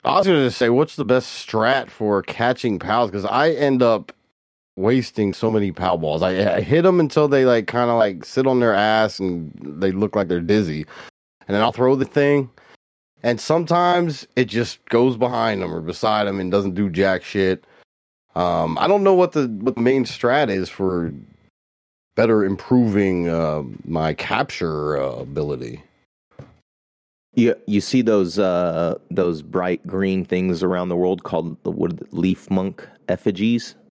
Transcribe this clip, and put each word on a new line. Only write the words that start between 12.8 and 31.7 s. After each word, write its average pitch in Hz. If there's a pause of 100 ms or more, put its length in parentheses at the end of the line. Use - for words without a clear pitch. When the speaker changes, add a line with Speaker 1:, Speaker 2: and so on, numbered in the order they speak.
Speaker 1:
And 120
sometimes 175 (120)
it 127
just 113
goes 120
behind 113
'em 85
or 85
beside 107
'em 98
and 92
doesn't 98
do 101
jack 92
shit. 95 (720)
Um, 85
I -
don't 202
know 196
what 180
the, 143 (120)
what 123
the 120
main 127
strat 127
is 95
for 90 (1040)
better 110
improving, 98
uh, 80 (220)
my 80
capture, 76
uh, 67
ability. 65 (1500)
Speaker 2:
You, 117 (140)
you 101
see 127
those, 101
uh, 87 (140)
those 85
bright 90
green 95
things 90
around 90
the 87
world 90
called 82
the, 87
what 82